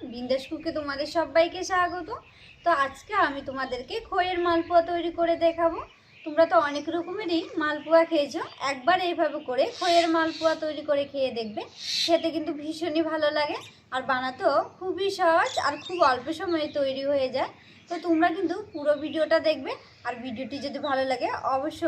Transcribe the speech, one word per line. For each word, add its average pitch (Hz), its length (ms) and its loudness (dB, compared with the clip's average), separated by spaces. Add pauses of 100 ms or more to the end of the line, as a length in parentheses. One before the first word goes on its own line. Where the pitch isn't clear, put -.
(120)
বিন্দাস 254 380 -4
কুকে 320 280 -6
তোমাদের 285 300 -6 (100)
সবাইকে 330 520 2
স্বাগত। 359 400 0 (540)
তো - 60 2 (160)
আজকে - 280 -10 (140)
আমি 277 220 -4
তোমাদেরকে 262 460 -6 (120)
খইয়ের 359 380 0
মালপোয়া 339 360 4 (100)
তৈরি 339 280 -2
করে 339 160 4 (100)
দেখাবো। 330 340 2 (460)
তোমরা 320 260 4
তো 370 40 4 (120)
অনেক 285 180 -4 (100)
রকমেরই 349 460 -2 (200)
মালপোয়া 302 400 4 (100)
খেয়েছো, 294 300 0 (300)
একবার 285 260 2 (100)
এইভাবে 302 320 0 (100)
করে 254 140 2 (140)
খইয়ের 339 380 4
মালপোয়া 320 380 2 (100)
তৈরি 302 260 -4
করে - 220 2
খেয়ে 262 280 -2
দেখবে, 220 220 -6 (440)
খেতে 320 300 2
কিন্তু 302 160 -4 (100)
ভীষণই 320 500 -2
ভালো 311 160 0 (100)
লাগে, 302 200 0 (360)
আর 262 80 -2 (100)
বানাতেও 262 440 0 (220)
খুবই 370 300 -4 (120)
সহজ, 359 320 4 (160)
আর 285 60 0 (120)
খুব 359 120 -6 (140)
অল্প 247 160 -2 (120)
সময়ে 339 280 -2 (100)
তৈরি 269 340 -2
হয়ে 262 240 2
যায়। 302 160 -2 (380)
তো 339 40 -6 (120)
তোমরা 330 220 4 (100)
কিন্তু 349 180 -2 (180)
পুরো 294 200 2 (100)
ভিডিওটা 311 340 2 (100)
দেখবে, 302 240 0 (360)
আর 247 60 -4 (100)
ভিডিওটি 262 420 -8
যদি 285 140 -6 (100)
ভালো 262 220 2
লাগে 262 180 -2 (260)
অবশ্য 302 320 -4